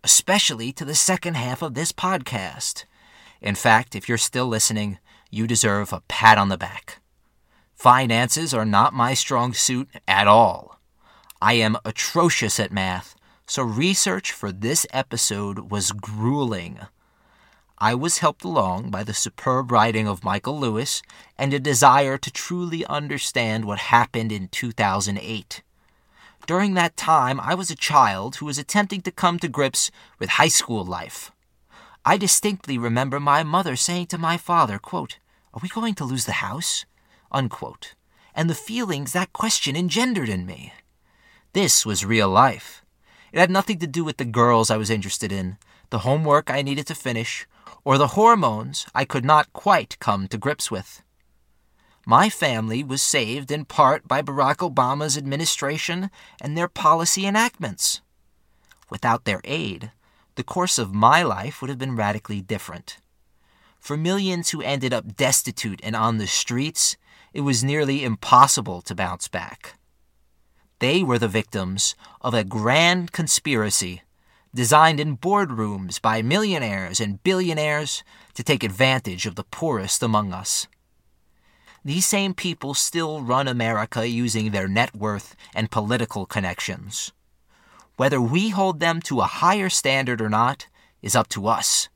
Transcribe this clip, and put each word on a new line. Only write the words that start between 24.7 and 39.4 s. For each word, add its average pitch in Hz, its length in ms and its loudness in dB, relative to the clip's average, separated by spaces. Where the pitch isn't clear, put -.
thousand 101 480 0
eight. 101 420 -10
During 190 280 2
that 170 200 2
time, 135 460 2
I 151 120 -2
was 185 160 -4
a 156 60 -8
child 120 640 4
who 151 80 -10
was 143 120 -6
attempting 196 440 -2
to 180 100 -8
come 175 280 0
to 160 100 -4
grips 135 420 0
with - 100 -6
high - 180 4
school 110 380 0
life. 87 460 -12
I 196 120 4
distinctly 190 600 0
remember 120 420 0
my 147 240 2
mother 160 320 0
saying 175 320 -2
to 175 100 -8
my 165 200 -2
father, 151 420 0
quote, - 400 -10
"Are 113 80 -10
we 180 60 -6
going 226 280 -4
to 151 100 -8
lose 123 180 -4
the - 240 -4
house?" - 380 -6
unquote, - 640 -8
and 165 160 0
the 160 60 0
feelings 185 560 -6
that 185 220 -4
question 180 420 -2